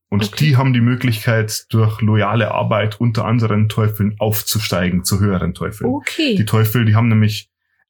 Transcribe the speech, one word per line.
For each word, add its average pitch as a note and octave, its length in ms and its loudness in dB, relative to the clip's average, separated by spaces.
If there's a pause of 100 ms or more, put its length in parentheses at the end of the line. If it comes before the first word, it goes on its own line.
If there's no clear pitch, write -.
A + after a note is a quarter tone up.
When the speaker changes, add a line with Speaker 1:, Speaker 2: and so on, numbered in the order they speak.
Speaker 1:
Und G2+ 160 -2
Speaker 2:
Okay. G2+ 200 -8
Speaker 1:
die D3 120 4
haben C3 180 2
die A#2+ 60 2
Möglichkeit, A#2 920 0
durch G#2+ 320 2
loyale G#2+ 480 2
Arbeit G#2+ 500 -2
unter A#2+ 240 0
anderen G#2+ 460 0
Teufeln G#2+ 480 -2
aufzusteigen F#2 880 -2
zu G2 160 -2
höheren F2+ 340 0
Teufeln. - 360 -6
Speaker 2:
Okay. C#4 440 -4
Speaker 1:
Die F3+ 100 2
Teufel, A2 400 2
die G#2+ 120 4
haben A#2 120 2
nämlich G#2+ 400 0 (420)